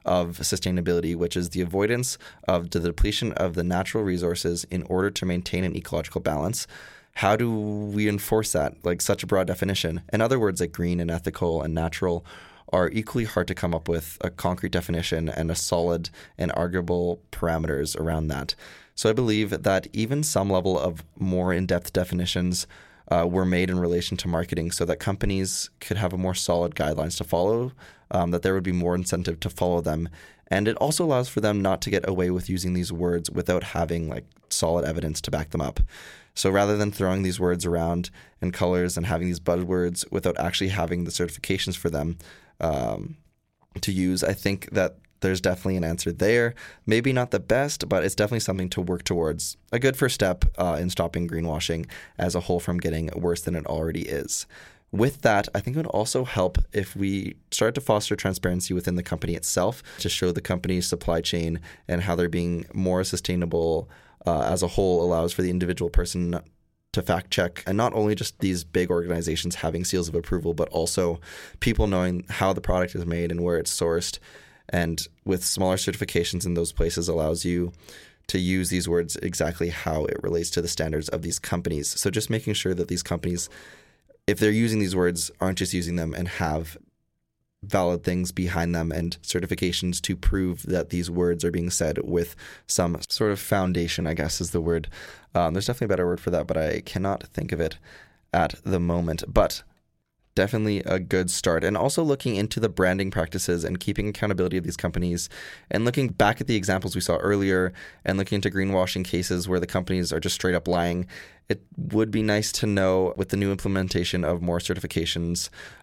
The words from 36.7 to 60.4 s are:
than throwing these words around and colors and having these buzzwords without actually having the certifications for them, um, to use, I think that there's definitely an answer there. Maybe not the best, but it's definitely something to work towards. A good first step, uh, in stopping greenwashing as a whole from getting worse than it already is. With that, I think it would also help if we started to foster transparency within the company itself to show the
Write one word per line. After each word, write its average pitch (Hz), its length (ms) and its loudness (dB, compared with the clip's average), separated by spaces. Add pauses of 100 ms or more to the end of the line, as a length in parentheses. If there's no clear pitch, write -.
than 104 160 0
throwing 95 300 0
these 90 180 0
words 90 240 2
around 85 460 0 (300)
and 90 120 0
colors 90 440 2
and 85 100 -2
having 85 200 0
these 87 140 -2
buzzwords 90 720 0
without 90 260 0
actually 90 300 0
having 87 360 0
the 82 60 -4
certifications 90 640 -2
for - 140 -2
them, 78 280 -2 (420)
um, 67 560 -2 (640)
to 101 120 -2
use, 92 300 2
I 95 100 2
think 98 380 -2
that 92 280 2 (220)
there's 92 200 2
definitely 92 360 0
an 87 80 0
answer 82 280 -2
there. 117 420 2 (320)
Maybe 117 260 4
not 123 180 0
the 104 100 -4
best, 139 480 0
but 90 160 4
it's 95 100 0
definitely 107 260 2
something 92 300 -2
to 95 100 -4
work 87 220 -2
towards. 80 540 -2 (160)
A 117 60 2
good 131 180 2
first 131 180 2
step, 92 300 2 (140)
uh, 87 220 2
in 90 100 0
stopping 85 380 0
greenwashing 82 580 -2 (320)
as 87 160 0
a 90 60 0
whole 87 200 0
from 87 180 -2
getting 82 380 -2
worse 85 240 0
than 87 160 -4
it 78 100 -6
already 80 360 -2
is. - 440 -6 (460)
With 117 300 2
that, 104 320 4
I 98 60 0
think 123 160 -4
it 160 40 -2
would 160 60 -2
also 113 380 0
help 92 340 2 (140)
if 98 220 -4
we 98 400 -2 (160)
started 113 240 2
to 139 60 -4
foster 104 340 2
transparency 92 580 0
within 90 220 0
the 87 80 0
company 85 320 -4
itself 92 480 -2 (160)
to - 100 -2
show - 220 0
the 85 100 0